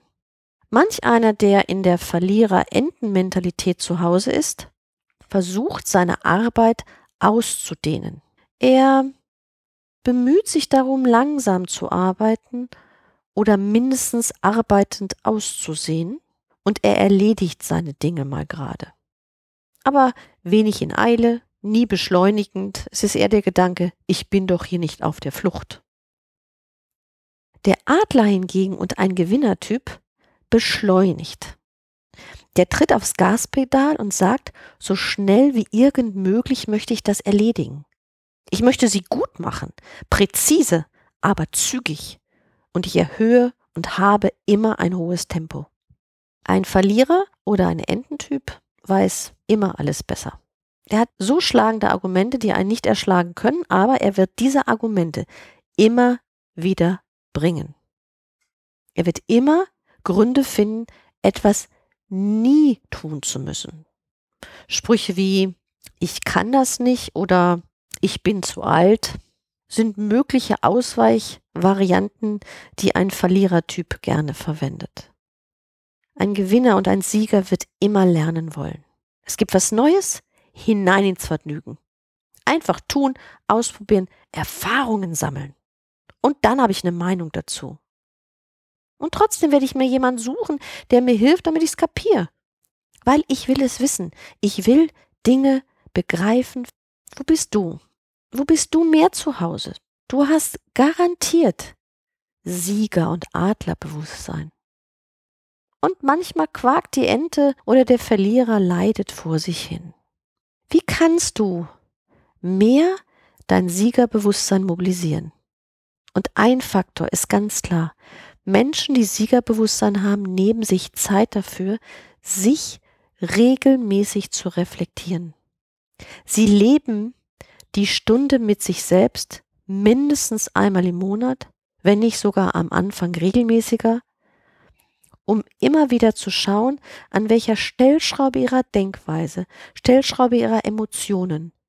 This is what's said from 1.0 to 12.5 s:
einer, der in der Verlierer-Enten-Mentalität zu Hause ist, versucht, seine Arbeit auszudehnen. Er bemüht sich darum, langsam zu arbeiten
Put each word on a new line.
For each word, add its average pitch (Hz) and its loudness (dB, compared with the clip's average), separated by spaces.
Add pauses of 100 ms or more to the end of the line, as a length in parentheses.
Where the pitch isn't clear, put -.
einer, 226 2
der 202 2
in 190 -2
der 180 2
Verlierer-Enten-Mentalität 190 0
zu 170 -4
Hause 175 0
ist, - -4 (600)
versucht, 196 -4
seine 180 0
Arbeit 226 2 (360)
auszudehnen. - -2 (340)
Er 262 4 (1000)
bemüht 247 2
sich - -2
darum, 262 2
langsam 233 2
zu - -8
arbeiten 220 -2 (640)